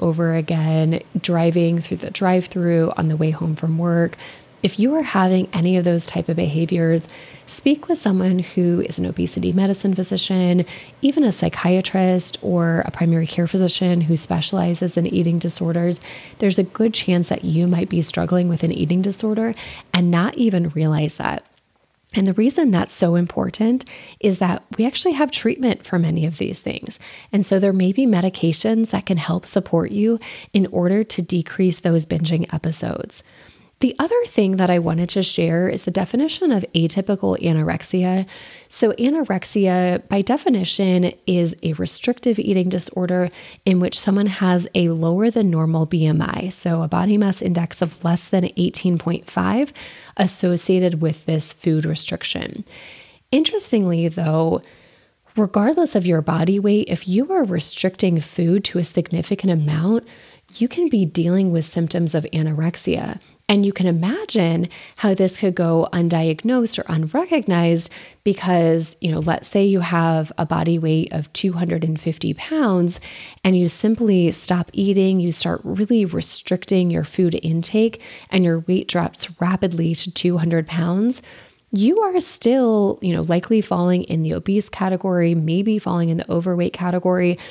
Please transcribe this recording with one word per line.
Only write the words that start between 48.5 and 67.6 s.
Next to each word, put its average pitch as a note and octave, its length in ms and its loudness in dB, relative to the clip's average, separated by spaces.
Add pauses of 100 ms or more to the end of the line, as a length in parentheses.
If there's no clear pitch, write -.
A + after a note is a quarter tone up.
eighteen F3+ 420 0
point - 320 -4
five G#3 440 0 (420)
associated F3+ 880 0
with D#3 240 -2
this D#3 260 -2
food D#3 320 0
restriction. - 800 -6 (680)
Interestingly, G#3+ 760 0
though, D#3+ 540 0 (760)
regardless A3+ 600 2
of F#3 100 2
your E3 160 4
body E3 380 0
weight, G#3 280 2
if E3+ 220 -4
you B3+ 240 0
are F4 100 2
restricting F3+ 800 0
food F3 420 0
to - 160 -4
a E3 60 0
significant F3+ 640 -2
amount, D#3+ 560 0 (480)
you A#3+ 140 -2
can E4+ 180 0
be G3+ 160 2
dealing F3 480 0
with E3 140 0
symptoms E3+ 500 -2
of D#3 160 0
anorexia. D#3 880 -2 (280)
And G3+ 160 4
you G3 100 0
can F#3 120 -2
imagine F3 840 0 (280)
how G3+ 160 2
this F#3+ 260 0
could F#3+ 140 0
go E3 400 2
undiagnosed E3+ 880 0
or - 120 -8
unrecognized E3+ 1000 0 (320)